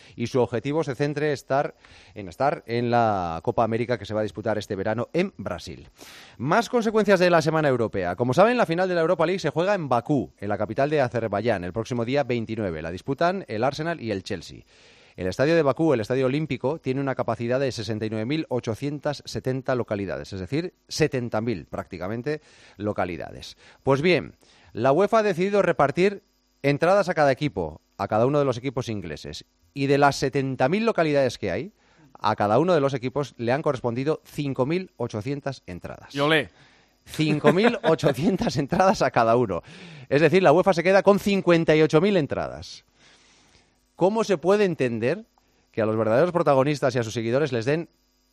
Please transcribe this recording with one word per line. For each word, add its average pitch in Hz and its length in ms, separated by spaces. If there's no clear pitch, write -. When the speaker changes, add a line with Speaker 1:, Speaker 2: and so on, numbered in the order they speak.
Speaker 1:
y 120 120
su 127 120
objetivo 139 440
se 139 100
centre 147 380
estar, 143 420
en 101 140
estar 135 400
en 117 240
la 98 500
Copa 120 220
América 113 340
que 104 80
se 107 80
va 107 60
a 107 40
disputar 107 360
este 101 160
verano 110 380
en 185 240
Brasil. 82 500
Más 175 280
consecuencias 208 520
de 180 100
la 170 120
semana 156 280
europea. 101 460
Como 123 180
saben, 214 240
la 214 80
final 180 240
de 180 60
la 170 60
Europa 165 260
League 185 120
se 147 120
juega 185 240
en 165 120
Bakú, 120 520
en 101 100
la 104 80
capital 110 320
de 151 100
Azerbaiyán, 110 640
el 87 80
próximo 113 320
día 135 200
veintinueve. 110 580
La 82 100
disputan 165 560
el 110 160
Arsenal 156 380
y 113 100
el 98 120
Chelsea. 78 400
El 90 120
estadio 139 280
de 165 60
Bakú, 147 320
el 113 80
estadio 131 240
olímpico, 143 540
tiene 131 200
una 135 160
capacidad 117 440
de 139 120
sesenta 110 360
y - 20
nueve 110 160
mil 151 240
ochocientas 139 720
setenta 131 520
localidades, 98 580
es 98 60
decir, 147 340
setenta 123 500
mil 107 280
prácticamente 110 720
localidades. 90 800
Pues 135 180
bien, 147 340
la 123 180
uefa 202 280
ha 214 40
decidido 196 380
repartir 175 600
entradas 165 440
a 180 60
cada 151 180
equipo, 98 480
a 98 120
cada 110 160
uno 143 140
de 143 60
los 120 120
equipos 127 320
ingleses. 82 560
Y 139 120
de 139 140
las 143 180
setenta 135 500
mil 208 180
localidades 151 520
que 104 140
hay, 139 200
a 107 120
cada 104 240
uno 175 160
de 147 60
los 135 120
equipos 131 440
le 117 140
han 147 120
correspondido 135 640
cinco 135 420
mil 180 300
ochocientas 127 680
entradas. - 480
Speaker 2:
Y 139 60
olé. 147 320
Speaker 1:
Cinco 151 480
mil 220 320
ochocientas 160 760
<laughs> - 0
entradas 180 440
a 143 80
cada 117 280
uno. 98 260
Es 143 140
decir, 165 220
la 151 80
uefa 180 220
se 160 100
queda 190 180
con 196 160
cincuenta 170 580
y 156 60
ocho 156 180
mil 196 180
entradas. 82 680
¿Cómo 208 280
se 196 140
puede 202 280
entender 135 600
que 113 100
a 107 60
los 110 100
verdaderos 117 340
protagonistas 143 600
y 123 60
a 117 40
sus 110 100
seguidores 120 380
les 113 140
den 156 240